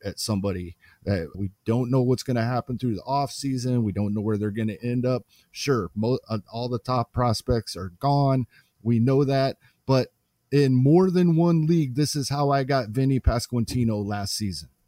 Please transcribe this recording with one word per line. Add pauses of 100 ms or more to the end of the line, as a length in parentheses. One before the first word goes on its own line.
at
somebody (280)
that
we (140)
don't
know
what's
gonna
happen
through
the
off
season?
We
don't
know
where
they're
gonna
end
up. (260)
Sure,
mo-, (100)
uh, (140)
all
the
top
prospects
are
gone. (360)
We
know
that, (300)
but (440)
in
more
than
one
league,
this
is
how
I
got
Vinny
Pasquantino
last
season. (200)